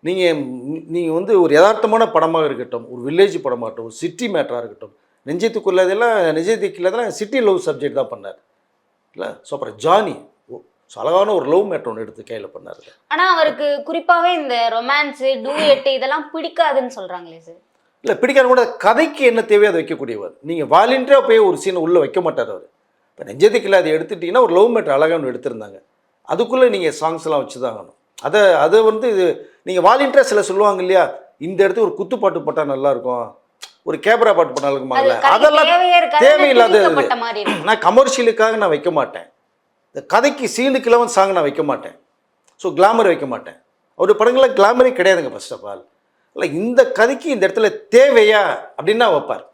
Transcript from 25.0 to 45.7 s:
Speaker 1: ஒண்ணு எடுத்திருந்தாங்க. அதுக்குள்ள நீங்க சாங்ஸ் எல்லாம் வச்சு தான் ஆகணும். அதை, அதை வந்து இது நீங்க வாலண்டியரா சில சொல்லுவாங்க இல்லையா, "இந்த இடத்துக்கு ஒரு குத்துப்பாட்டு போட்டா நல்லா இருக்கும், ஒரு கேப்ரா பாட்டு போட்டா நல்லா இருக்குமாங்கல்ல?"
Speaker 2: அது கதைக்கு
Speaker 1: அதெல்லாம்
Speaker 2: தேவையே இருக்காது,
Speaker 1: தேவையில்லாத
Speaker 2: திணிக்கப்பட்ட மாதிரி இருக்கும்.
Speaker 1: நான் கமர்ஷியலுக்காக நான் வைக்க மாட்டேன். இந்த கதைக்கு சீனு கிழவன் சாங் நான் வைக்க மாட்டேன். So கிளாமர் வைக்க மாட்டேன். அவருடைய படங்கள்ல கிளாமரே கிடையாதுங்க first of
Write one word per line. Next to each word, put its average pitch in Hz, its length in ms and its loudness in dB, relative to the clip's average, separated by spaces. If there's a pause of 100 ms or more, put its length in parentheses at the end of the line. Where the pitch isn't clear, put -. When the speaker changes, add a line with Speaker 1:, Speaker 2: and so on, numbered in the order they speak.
Speaker 1:
ஒண்ணு 135 140 -6
எடுத்திருந்தாங்க. 110 480 -12 (480)
அதுக்குள்ள 240 420 0
நீங்க 190 200 -2
சாங்ஸ் 160 340 -6
எல்லாம் 151 160 -2
வச்சு 127 200 -10
தான் 120 180 -6
ஆகணும். - 180 -20 (260)
அதை, 190 320 4
அதை 160 280 4
வந்து 220 280 0
இது 185 420 -2 (120)
நீங்க 180 260 2
வாலண்டியரா 269 300 2
சில 220 220 2
சொல்லுவாங்க 196 400 0
இல்லையா, 180 320 2 (240)
"இந்த 180 260 -2
இடத்துக்கு 196 300 0
ஒரு - 40 -12
குத்துப்பாட்டு 190 460 -2
போட்டா 151 200 -4
நல்லா 139 260 -2
இருக்கும், 120 480 -6 (460)
ஒரு 151 140 -6
கேப்ரா 220 380 2
பாட்டு - 0 -
போட்டா 156 260 0
நல்லா 139 180 -2
இருக்குமாங்கல்ல?" 135 300 0
Speaker 2:
அது - 0 -
கதைக்கு - 180 0
Speaker 1:
அதெல்லாம் 302 380 4
Speaker 2:
தேவையே 349 320 2
இருக்காது, 339 300 2
Speaker 1:
தேவையில்லாத 285 520 4
Speaker 2:
திணிக்கப்பட்ட 320 380 0
மாதிரி 233 220 -8
இருக்கும். 202 240 -6
Speaker 1:
நான் 208 160 0
கமர்ஷியலுக்காக 226 760 2
நான் 208 140 0
வைக்க 156 220 -2
மாட்டேன். 120 380 -6 (640)
இந்த 139 140 -14
கதைக்கு 240 420 0
சீனு 262 300 -2
கிழவன் 233 280 2
சாங் 196 240 2
நான் 175 120 0
வைக்க 147 200 -4
மாட்டேன். 120 360 -8 (560)
So 180 180 -6
கிளாமர் 214 300 4
வைக்க 156 220 0
மாட்டேன். - 360 -12 (340)
அவருடைய 202 240 0
படங்கள்ல 247 300 2
கிளாமரே 247 400 2
கிடையாதுங்க 175 460 0
first - 280 -16
of 101 80 -12